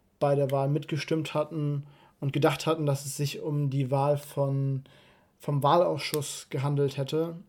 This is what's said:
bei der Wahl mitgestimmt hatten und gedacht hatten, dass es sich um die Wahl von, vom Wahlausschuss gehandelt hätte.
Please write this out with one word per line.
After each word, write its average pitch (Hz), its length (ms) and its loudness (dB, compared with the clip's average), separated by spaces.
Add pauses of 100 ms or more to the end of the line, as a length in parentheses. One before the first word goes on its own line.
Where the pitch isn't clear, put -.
(220)
bei 143 140 4
der 139 160 2
Wahl 139 160 2
mitgestimmt 156 680 -2
hatten 147 500 -2 (360)
und 143 120 -2
gedacht 147 340 2
hatten, 160 200 2
dass 139 180 0
es 139 120 -8
sich 143 260 -4
um 147 280 0
die 131 200 0
Wahl 139 260 4
von, 139 680 -2 (560)
vom 143 240 -2
Wahlausschuss 156 840 2
gehandelt 139 480 0
hätte. 156 380 -2 (140)